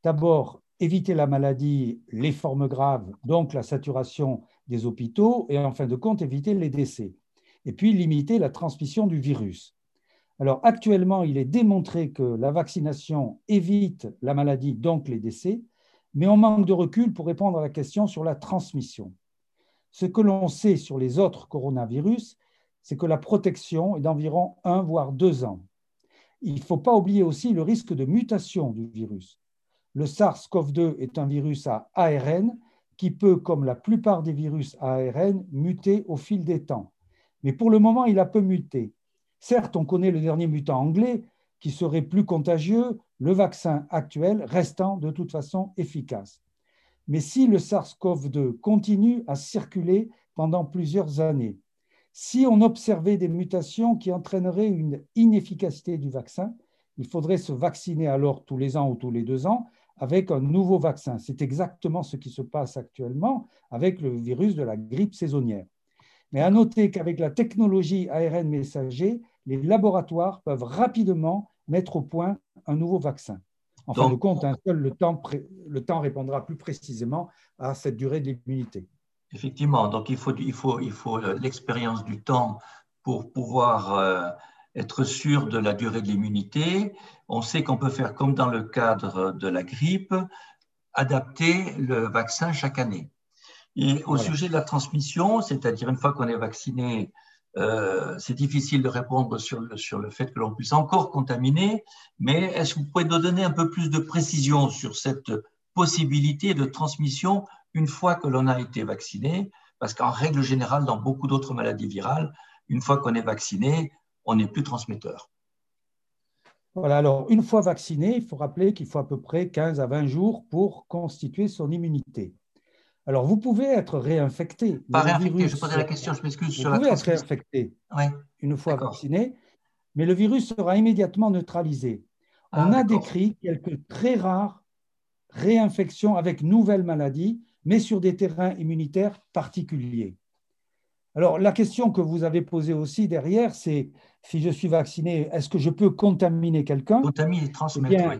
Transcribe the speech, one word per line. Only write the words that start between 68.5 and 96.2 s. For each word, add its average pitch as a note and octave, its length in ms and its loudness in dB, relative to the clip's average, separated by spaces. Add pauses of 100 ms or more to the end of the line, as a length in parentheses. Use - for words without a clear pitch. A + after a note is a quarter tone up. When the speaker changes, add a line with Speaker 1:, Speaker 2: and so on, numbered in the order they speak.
Speaker 1:
les C3+ 160 -4
laboratoires F#3 800 2
peuvent C3 220 -4
rapidement F#3 840 0 (180)
mettre F3+ 280 -2
au D3 60 0
point E3+ 360 -4 (300)
un D3 80 0
nouveau E3+ 240 0
vaccin. C3+ 420 -8 (460)
En - 60 -6
fin - 100 2
Speaker 2:
Donc, B2+ 80 4
Speaker 1:
de B2 60 2
compte, F3+ 260 0
hein, C3+ 120 0 (100)
seul F3 120 0
le C3+ 140 -2
temps E3+ 240 0
pré-, - 300 -10 (220)
le C3+ 160 -6
temps E3 160 -2
répondra C#3 460 -4
plus D#3+ 120 -12
précisément C3+ 720 -8 (300)
à C3 140 -6
cette B2+ 240 -6
durée C#3 240 -4
de C3+ 100 -6
l'immunité. B2 560 -8 (460)
Speaker 2:
Effectivement, C3 540 0
donc A2 220 -4
il B2+ 80 -2
faut, C3+ 180 -4
il C3+ 180 -6
faut, B2+ 260 -2
il - 120 -6
faut, A2+ 260 -6
euh, G2+ 220 -4
l'expérience A#2 640 -4
du A2 160 -10
temps B2 380 0 (420)
pour A#2 300 -6
pouvoir, A#2 640 0
euh, F#2 340 0 (460)
être - 280 -4
sûr C#3 420 0
de A2+ 140 -4
la G#2 140 0
durée A2 280 -4
de G2+ 60 -6
l'immunité. D3 880 -2 (320)
On A2+ 160 -4
sait D#3 200 -4
qu'on B2+ 140 0
peut C#3 120 -2
faire B2+ 260 -4
comme C#3 180 0
dans B2+ 140 2
le A2+ 160 -2
cadre G2 680 0
de F#2+ 160 -6
la F2+ 140 -2
grippe, F#3 540 -2 (800)
adapter D3+ 840 0
le B2 300 -2
vaccin A#2 460 -2
chaque C3+ 260 -4
année. G2 320 -6 (640)
Et C#3 300 2
au D3 100 0
Speaker 1:
Voilà. C3 80 0
Speaker 2:
sujet D#3+ 240 -2
de E3 60 -2
la D#3 80 2
transmission, E3+ 800 0
c'est-à-dire A#2 480 -2
une B2+ 60 0
fois C#3 180 0
qu'on A#2+ 140 -4